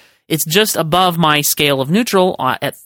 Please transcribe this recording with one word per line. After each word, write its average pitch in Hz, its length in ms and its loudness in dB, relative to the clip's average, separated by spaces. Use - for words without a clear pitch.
it's 160 200 -4
just 202 300 0
above 175 420 0
my 151 240 2
scale 143 400 0
of 135 80 -4
neutral, 190 480 2
uh, 127 240 -2
at 143 240 -6